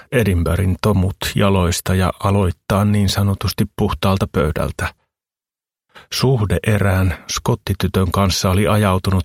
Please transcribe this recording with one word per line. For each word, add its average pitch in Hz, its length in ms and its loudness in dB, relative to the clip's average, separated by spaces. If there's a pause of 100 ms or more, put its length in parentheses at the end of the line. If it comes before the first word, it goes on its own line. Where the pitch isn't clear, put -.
(120)
Edinburghin 92 680 0
tomut 95 360 0 (180)
jaloista 95 600 0
ja 92 180 0 (100)
aloittaa 98 640 0
niin 104 240 2
sanotusti 101 560 -2 (100)
puhtaalta 98 560 0
pöydältä. 78 640 -2 (1200)
Suhde 107 540 0
erään 95 640 0
skottitytön 95 800 -2
kanssa 98 380 0
oli 92 180 2
ajautunut 95 580 2